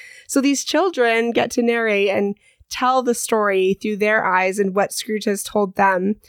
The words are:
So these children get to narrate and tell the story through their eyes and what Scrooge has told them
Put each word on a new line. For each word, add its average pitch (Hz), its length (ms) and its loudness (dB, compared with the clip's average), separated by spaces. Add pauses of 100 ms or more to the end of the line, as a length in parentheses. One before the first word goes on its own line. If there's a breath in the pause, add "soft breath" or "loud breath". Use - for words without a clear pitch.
(260 loud breath)
So - 140 0
these 277 240 0
children 233 680 0
get 233 180 0
to 240 120 0
narrate 226 460 0
and 202 260 0 (360 soft breath)
tell 262 320 0
the 240 120 0
story 196 600 0
through 214 240 -4
their 214 260 2
eyes 185 340 0
and 190 160 0
what 196 200 0
Scrooge 214 320 -6
has 202 160 -2
told 202 340 -2
them 196 380 0 (140 soft breath)